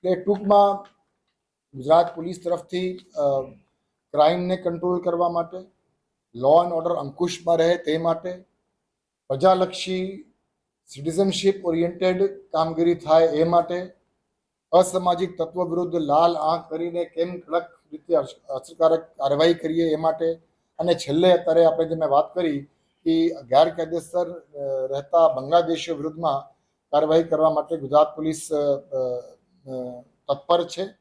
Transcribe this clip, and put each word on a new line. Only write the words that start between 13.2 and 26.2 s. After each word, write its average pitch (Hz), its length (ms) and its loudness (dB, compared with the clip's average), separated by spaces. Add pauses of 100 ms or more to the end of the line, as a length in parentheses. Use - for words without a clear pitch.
એ 156 180 2
માટે, 175 500 0 (760)
અસામાજિક 180 680 0
તત્વ 175 280 -4
વિરુદ્ધ 170 260 -4
લાલ 160 420 2
આંખ 160 320 -2
કરીને 170 360 -6
કેમ 170 340 -6
કડક 170 240 -4 (280)
રીતે 160 240 -4
અસ-, - 340 -4
અસરકારક 160 500 0
કાર્યવાહી 143 540 0
કરીએ 165 400 -2
એ - 20 0
માટે, 160 380 -2 (460)
અને 170 140 0
છેલ્લે 170 380 2
અત્યારે 165 340 4
આપણે 165 200 2
જે 160 100 -4
મેં 156 140 -2
વાત 147 240 2
કરી 151 300 -4 (400)
કે 165 260 2
ગેરકાયદેસર, 165 1000 0
અ, 139 560 -8
રહેતા 143 420 2
બાંગ્લાદેશીઓ 160 680 0
વિરુદ્ધમાં 156 600 -6 (360)